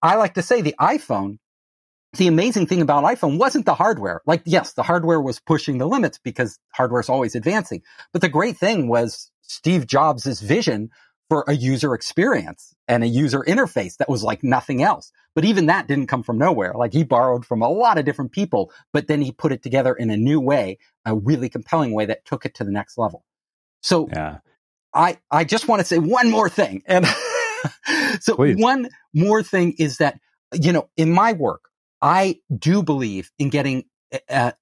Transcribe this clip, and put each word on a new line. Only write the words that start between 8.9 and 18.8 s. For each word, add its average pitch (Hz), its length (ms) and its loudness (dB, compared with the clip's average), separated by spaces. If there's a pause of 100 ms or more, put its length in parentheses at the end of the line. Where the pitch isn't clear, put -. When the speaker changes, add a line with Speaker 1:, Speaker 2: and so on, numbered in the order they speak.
Speaker 1:
Steve 160 440 -2
Jobs' 139 560 0
vision 113 480 0 (380)
for 151 200 0
a 143 60 0
user 131 400 0
experience 117 800 -4 (140)
and 120 160 2
a 117 40 0
user 135 360 0
interface 170 540 0
that - 120 0
was 120 140 -2
like 110 200 -4
nothing 135 380 0
else. - 300 0 (240)
But 160 100 2
even 196 220 2
that 180 200 2
didn't 139 200 -2
come 123 160 -2
from 113 160 -2
nowhere. 120 340 0
Like, 113 200 -2
he 160 100 2
borrowed 123 420 2
from 113 160 -2
a 120 80 2
lot 208 300 2
of 139 60 -2
different 139 260 -4
people, 127 400 -2 (200)